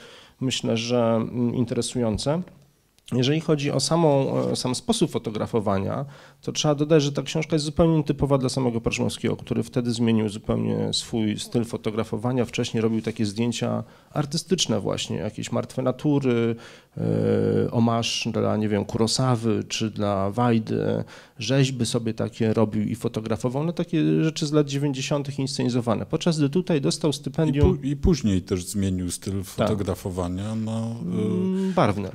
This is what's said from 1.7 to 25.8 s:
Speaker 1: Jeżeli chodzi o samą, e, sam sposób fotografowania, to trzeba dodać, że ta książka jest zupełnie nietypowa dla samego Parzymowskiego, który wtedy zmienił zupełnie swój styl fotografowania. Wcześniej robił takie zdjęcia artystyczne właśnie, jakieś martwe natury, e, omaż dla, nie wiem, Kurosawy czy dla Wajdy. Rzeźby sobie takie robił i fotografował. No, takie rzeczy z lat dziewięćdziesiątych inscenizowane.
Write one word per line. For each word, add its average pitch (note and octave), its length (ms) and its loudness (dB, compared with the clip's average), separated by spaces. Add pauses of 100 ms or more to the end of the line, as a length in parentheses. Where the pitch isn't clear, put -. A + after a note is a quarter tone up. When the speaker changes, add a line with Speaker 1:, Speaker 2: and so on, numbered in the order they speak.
Speaker 1:
Jeżeli C3 280 2
chodzi C#3+ 300 0
o C#3 80 0
samą, C#3 580 4 (140)
e, B2 40 -2
sam B2+ 200 -2
sposób F#3 360 0
fotografowania, G#2+ 920 -2 (360)
to C#3 100 -6
trzeba D3+ 240 2
dodać, D3+ 280 4
że C#3+ 80 0
ta C#3 120 -4
książka D#3+ 320 -2
jest D3 100 0
zupełnie E3 320 4
nietypowa C#3+ 400 2
dla B2+ 120 0
samego A#2+ 320 0
Parzymowskiego, A2+ 540 -2
który A2+ 280 -4
wtedy B2 280 -2
zmienił A2+ 380 2
zupełnie G#2+ 640 -2
swój G#2+ 460 0
styl A#2 260 -2
fotografowania. A2+ 800 -2
Wcześniej A#2+ 360 -2
robił A2+ 200 2
takie A2 240 -4
zdjęcia A#2 580 -2 (300)
artystyczne D3 680 -2
właśnie, G2+ 380 -4
jakieś A2 340 -6
martwe A#2+ 300 -4
natury, B2+ 760 2 (420)
e, A2+ 40 -4 (680)
omaż A#2 640 0
dla, G#2+ 240 0
nie G#2+ 120 0
wiem, G#2 160 0
Kurosawy A2+ 840 2
czy A2 240 -2
dla G2+ 400 0
Wajdy. A2+ 720 2 (360)
Rzeźby B2+ 460 2
sobie A2+ 280 -2
takie A2 400 0
robił G#2+ 300 2
i G#2 120 -2
fotografował. A#2 680 -4
No, E3+ 100 -2
takie D#3 500 0
rzeczy D#3+ 220 -2
z C#3+ 60 -2
lat D3+ 160 4
dziewięćdziesiątych C#3 720 -2
inscenizowane. A#2+ 680 0